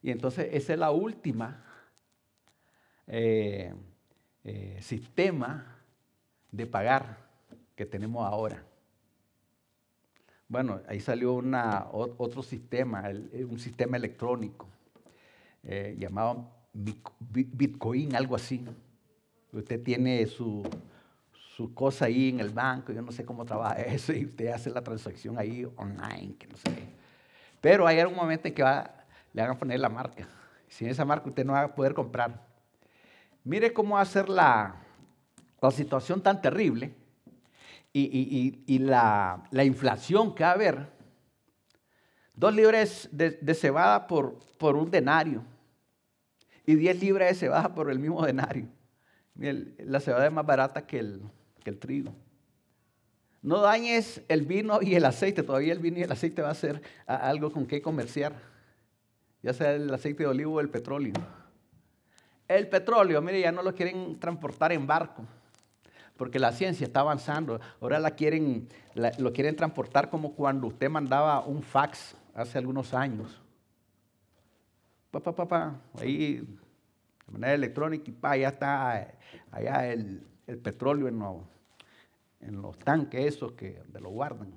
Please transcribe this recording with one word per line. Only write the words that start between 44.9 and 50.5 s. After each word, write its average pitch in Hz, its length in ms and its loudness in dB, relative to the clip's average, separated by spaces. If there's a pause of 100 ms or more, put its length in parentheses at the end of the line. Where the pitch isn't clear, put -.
denario 156 520 2 (1200)
y 156 120 8
diez 175 240 4
libras 190 280 4
de 180 60 4
cebada 170 400 0
por 147 160 -2
el 131 80 0
mismo 156 260 0
denario. 131 440 -2 (680)
Mire, - 160 -6
el, - 300 -8
la 135 180 -2
cebada 135 280 4
es 156 60 4
más 156 140 -2
barata 135 400 2